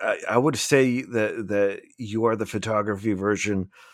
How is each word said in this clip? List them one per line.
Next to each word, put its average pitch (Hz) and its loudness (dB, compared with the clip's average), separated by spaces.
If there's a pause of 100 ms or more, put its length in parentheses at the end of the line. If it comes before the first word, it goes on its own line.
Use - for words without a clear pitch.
I, 104 0 (140)
I 110 2
would 135 2
say 131 2
that, 107 -2
that 101 0 (180)
you 110 -2
are 113 4
the 104 -2
photography 104 -2
version 98 0 (240)